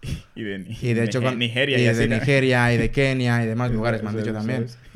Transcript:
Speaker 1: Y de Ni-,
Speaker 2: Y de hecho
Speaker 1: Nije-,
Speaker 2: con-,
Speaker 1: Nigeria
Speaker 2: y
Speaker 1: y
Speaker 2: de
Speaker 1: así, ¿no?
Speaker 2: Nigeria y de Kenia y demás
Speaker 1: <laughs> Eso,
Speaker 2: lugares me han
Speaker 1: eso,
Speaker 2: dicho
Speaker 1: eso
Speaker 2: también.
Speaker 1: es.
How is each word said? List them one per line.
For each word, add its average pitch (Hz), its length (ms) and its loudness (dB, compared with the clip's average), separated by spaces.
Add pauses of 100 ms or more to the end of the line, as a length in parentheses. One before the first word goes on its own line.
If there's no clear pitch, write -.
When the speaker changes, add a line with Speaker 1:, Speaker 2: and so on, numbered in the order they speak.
(340)
Speaker 1:
Y - 80 -12
de 101 160 -6
Ni-, 95 240 -12
Speaker 2:
Y 120 120 0
de 117 100 2
hecho 113 160 0
Speaker 1:
Nije-, 117 40 0
Speaker 2:
con-, 123 140 0
Speaker 1:
Nigeria 123 400 0
Speaker 2:
y 123 40 4
Speaker 1:
y - 20 4
Speaker 2:
de 120 60 4
Speaker 1:
así, 117 180 2
¿no? 113 80 0
Speaker 2:
Nigeria 127 580 4
y - 20 2
de 113 140 2
Kenia 127 540 0
y - 20 -2
demás 117 220 -2
Speaker 1:
<laughs> - 20 0
Eso, 123 60 0
Speaker 2:
lugares 110 260 0
me 107 60 -4
han 107 80 -4
Speaker 1:
eso, 107 80 -2
Speaker 2:
dicho 113 60 -2
Speaker 1:
eso 107 100 -4
Speaker 2:
también. 117 240 -2
Speaker 1:
es. 120 140 -14 (180)